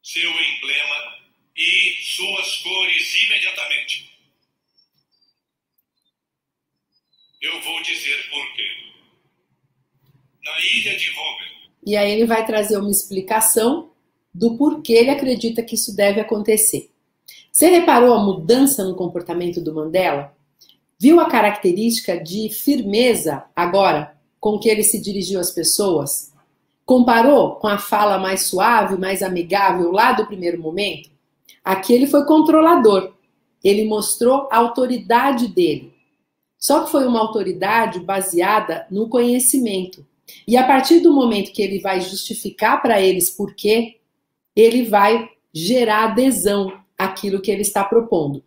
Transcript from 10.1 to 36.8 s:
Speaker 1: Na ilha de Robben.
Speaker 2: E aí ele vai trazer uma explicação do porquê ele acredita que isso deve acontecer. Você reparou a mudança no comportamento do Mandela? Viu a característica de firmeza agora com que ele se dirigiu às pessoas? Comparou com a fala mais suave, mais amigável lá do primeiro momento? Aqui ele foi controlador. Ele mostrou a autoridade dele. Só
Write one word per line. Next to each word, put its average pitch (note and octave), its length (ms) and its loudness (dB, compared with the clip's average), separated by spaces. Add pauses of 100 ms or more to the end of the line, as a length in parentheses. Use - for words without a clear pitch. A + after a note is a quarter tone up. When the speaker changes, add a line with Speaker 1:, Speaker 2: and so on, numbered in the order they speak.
Speaker 1:
Na D#3 160 -8
ilha G3 360 -4
de E3+ 140 -6
Robben. D3+ 380 -14 (360)
Speaker 2:
E G3+ 120 -2
aí G3+ 160 0
ele A3+ 140 2
vai A3+ 200 -2
trazer G#3+ 320 -2
uma G3+ 120 -4
explicação A3 1000 -2 (420)
do A#3 240 0
porquê D4 380 0
ele B3 160 6
acredita B3 520 -2
que A3+ 120 -10
isso G#3 200 -6
deve G3+ 260 2
acontecer. G#3+ 680 -2 (640)
Você D#4+ 160 4
reparou C#4 460 6
a G#3 100 2
mudança G3+ 600 2
no F#3 100 -4
comportamento F3 680 -6
do D#3 140 -8
Mandela? D#3 600 -2 (640)
Viu D#4+ 220 8
a D#4+ 80 0
característica G#3 960 0
de G#3 280 -8
firmeza G#3 920 0 (100)
agora F3 640 0 (240)
com G#3+ 180 -2
que A3+ 100 -2
ele G#3+ 140 0
se - 180 0
dirigiu F#3+ 400 -6
às E3 100 -4
pessoas? E3 840 -2 (520)
Comparou A#3+ 720 4
com - 100 -6
a G3+ 120 0
fala G#3 400 0
mais F#3+ 240 -4
suave, G3 540 0
mais F#3+ 260 -4
amigável F3+ 680 0
lá A#3 220 2
do G#3+ 140 -2
primeiro F3 340 -6
momento? E3 500 -6 (540)
Aqui F#3+ 280 0
ele B3+ 140 6
foi C#4+ 180 4
controlador. D#4 880 4 (500)
Ele G#3 220 2
mostrou A#3 640 0
a A3 80 2
autoridade A#3+ 880 0
dele. E3 440 -2 (680)
Só D#4 260 0